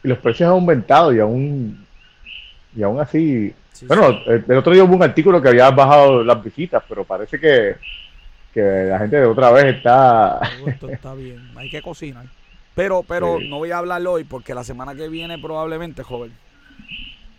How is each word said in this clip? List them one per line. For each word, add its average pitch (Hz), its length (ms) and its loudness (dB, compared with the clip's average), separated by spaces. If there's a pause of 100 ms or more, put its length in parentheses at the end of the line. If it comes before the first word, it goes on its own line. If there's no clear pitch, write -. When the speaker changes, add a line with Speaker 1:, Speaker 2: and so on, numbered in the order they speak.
Speaker 1:
y 135 60 -6
los 127 100 -2
precios 127 300 -2
han 180 60 4
aumentado 156 600 2
y 107 60 2
aún, 123 640 -4 (880)
y 107 60 -6
aún 110 180 -4
así, 139 540 -4 (180)
Speaker 2:
Sí, - 140 -20
Speaker 1:
bueno, 156 260 4
Speaker 2:
sí. 101 140 -4
Speaker 1:
el, 117 220 0
el 127 80 2
otro 165 160 2
día 190 120 8
hubo 180 100 4
un 180 80 2
artículo 165 400 2
que 131 60 4
había 123 220 6
bajado 135 520 4
las 117 200 0
visitas, 127 460 -6
pero 104 160 -10
parece 104 360 -10
que, 123 340 2 (800)
que 113 100 -4
la 95 380 -2
gente 107 160 -4
de 135 100 4
otra 120 240 4
vez 135 240 4
está 120 640 2 (200)
Speaker 2:
Todo 143 100 -10
esto 135 220 -12
está 131 240 -16
bien, 123 420 -20
hay 131 120 -18
que 151 140 -16
cocinar. 139 440 -18 (500)
Pero, 185 260 -4
pero 170 380 -6
Speaker 1:
Sí. 143 80 -14
Speaker 2:
no 143 100 -12
voy 170 140 -12
a 175 60 -6
hablar 175 280 -8
hoy 175 160 -4
porque 131 320 -16
la 123 80 -12
semana 127 320 -16
que 156 140 -14
viene 165 320 -14
probablemente, 160 640 -12
joven, 120 280 -14 (1080)